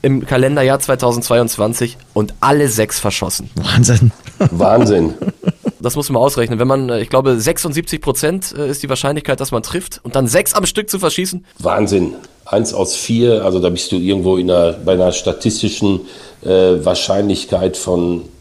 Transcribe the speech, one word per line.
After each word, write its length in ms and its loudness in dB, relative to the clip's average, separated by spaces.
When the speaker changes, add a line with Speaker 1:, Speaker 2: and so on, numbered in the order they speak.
Speaker 1:
im 240 2
Kalenderjahr 560 2
zweitausendzweiundzwanzig 1120 0
und 280 -2
alle 260 4
sechs 320 -2
verschossen. 560 -4
Speaker 2:
Wahnsinn. 560 4
Speaker 3:
Wahnsinn. 640 4
Speaker 1:
Das 160 -4
muss 140 -4
man 120 2
ausrechnen. 380 0
Wenn 80 2
man, 220 0
äh, 100 0
ich 80 -4
glaube, 320 2
sechsundsiebzig 640 -2
Prozent, 560 -2
äh, 120 -4
ist 140 -6
die 60 -8
Wahrscheinlichkeit, 500 -2
dass 120 -6
man 120 -2
trifft 400 -8
und 140 -4
dann 100 2
sechs 260 0
am 120 0
Stück 240 -4
zu 100 -4
verschießen. 460 -4
Speaker 3:
Wahnsinn. 560 0
Eins 300 -2
aus 240 -2
vier, 480 0
also 140 2
da 100 2
bist 240 -4
du 20 -2
irgendwo 400 0
in 160 0
einer, 220 4
bei 220 -2
einer 180 2
statistischen, 880 -2
äh, 60 -6
Wahrscheinlichkeit 1300 2
von 460 -2